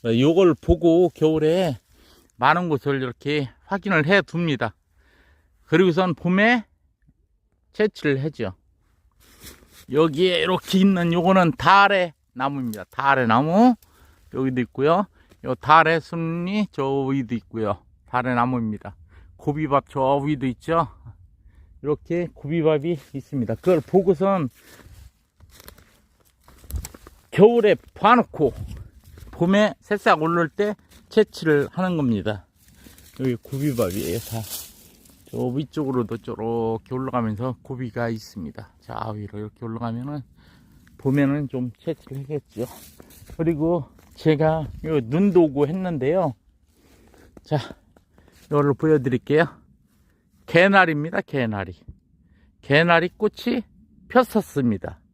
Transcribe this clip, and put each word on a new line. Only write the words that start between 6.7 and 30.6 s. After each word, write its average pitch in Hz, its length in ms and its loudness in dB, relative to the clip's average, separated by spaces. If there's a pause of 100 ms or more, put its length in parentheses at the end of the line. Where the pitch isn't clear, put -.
채취를 147 520 -2
하죠. 117 300 -8 (1400)
여기에 160 500 2
이렇게 185 380 0
있는 180 340 2
요거는 175 400 4
달의 190 600 4 (200)
나무입니다. 123 580 -6
달의 135 380 2
나무 160 480 4 (580)
여기도 131 280 -2
있고요. 160 440 0 (380)
요 127 100 -4
달의 160 460 4
순이 175 720 -6
저 139 120 -4 (200)
위도 131 320 -2
있고요. 107 420 -6 (280)
달의 123 280 -2
나무입니다. 117 640 -2 (400)
고비밥 143 520 -2
저 135 280 0
위도 139 300 -4
있죠. 160 420 -2 (920)
이렇게 165 520 -4
고비밥이 156 640 0 (160)
있습니다. 123 440 -6
그걸 175 240 2
보고선 185 680 0 (2750)
겨울에 214 420 6 (200)
봐놓고 196 580 2 (800)
봄에 196 480 2
새싹 196 420 0
오를 170 260 0
때 208 280 -4 (320)